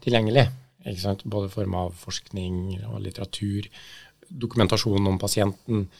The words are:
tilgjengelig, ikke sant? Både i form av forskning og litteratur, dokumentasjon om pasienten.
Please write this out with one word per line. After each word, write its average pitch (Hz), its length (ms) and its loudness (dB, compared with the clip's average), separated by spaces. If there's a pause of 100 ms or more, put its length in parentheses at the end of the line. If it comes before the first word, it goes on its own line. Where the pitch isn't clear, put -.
tilgjengelig, 120 500 4 (340)
ikke 92 160 -6
sant? 98 240 -2
Både 104 240 -2
i 95 40 -14
form 95 220 -4
av 90 220 -2
forskning 92 920 -6
og 107 120 -8
litteratur, 101 680 -6 (600)
dokumentasjon 107 800 2
om 95 120 2
pasienten. 101 680 0 (120)